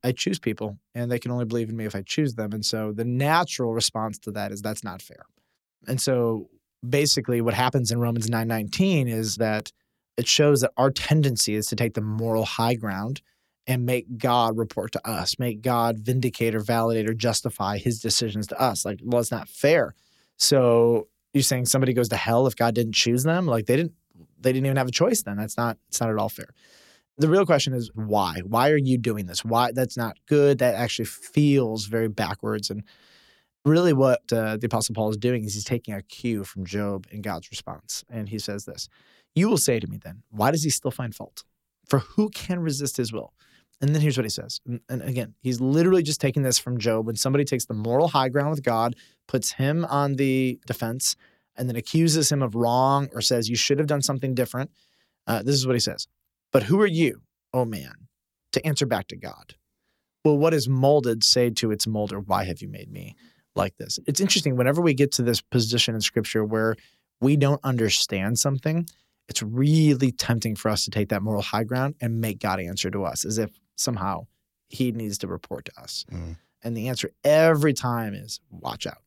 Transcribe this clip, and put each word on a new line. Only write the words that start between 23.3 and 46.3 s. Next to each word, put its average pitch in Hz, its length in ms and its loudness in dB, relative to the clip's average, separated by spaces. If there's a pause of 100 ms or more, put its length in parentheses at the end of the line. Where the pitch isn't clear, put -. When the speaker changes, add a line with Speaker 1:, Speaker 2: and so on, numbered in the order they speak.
Speaker 1:
Like, 117 180 0
they 123 100 2
didn't, 165 180 0 (460)
they 127 140 2
didn't 131 140 0
even 135 100 0
have 131 100 0
a 127 40 -4
choice 208 320 2
then. 101 140 -6
That's 107 200 -6
not, 117 200 -2 (100)
it's - 120 -6
not 117 100 0
at 107 80 0
all 104 120 -2
fair. - 200 -16 (680)
The 156 80 4
real 185 180 6
question 139 280 2
is 120 220 -6
why? 101 500 0
Why 113 240 4
are 151 80 4
you 131 200 2
doing 110 280 -2
this? - 180 -8
Why? 117 280 2
That's 123 260 -4
not 113 200 -6 (100)
good. 143 320 6
That 123 160 4
actually 117 300 -2
feels 127 840 2
very 113 200 0
backwards. 104 640 -4
And 104 140 -8 (800)
really 165 280 6
what, 131 280 4 (100)
uh, 110 260 0
the 110 100 -4
Apostle 110 280 -2
Paul 110 140 0
is 107 80 -4
doing 120 260 0
is 104 120 -6
he's 104 80 -8
taking 117 300 -6
a 101 80 -8
cue 110 420 -6
from 95 220 -10
Job 98 460 -6
and 104 120 -12
God's 92 280 -8
response. - 580 -12
And 110 200 -8
he 107 100 -8
says 101 260 -10
this, - 220 -14 (480)
"You 190 140 4
will 214 80 2
say 123 220 2
to 101 80 -8
me 98 100 -8
then, 101 320 -16
'Why 110 220 2
does 156 120 -2
he 160 60 0
still 131 220 -4
find 120 220 -10
fault? - 300 -20 (440)
For 139 120 4
who 208 300 -2
can 180 300 -6
resist 143 380 -4
his 113 140 -2
will?'" 101 220 -10 (460)
And 143 140 2
then 156 80 2
here's 147 160 2
what 120 80 0
he 107 40 -6
says. - 360 -8
And, 120 140 -8 (100)
and 127 140 -6
again, 123 380 -6
he's 127 200 -2
literally 170 400 4
just 147 200 -2
taking 139 200 0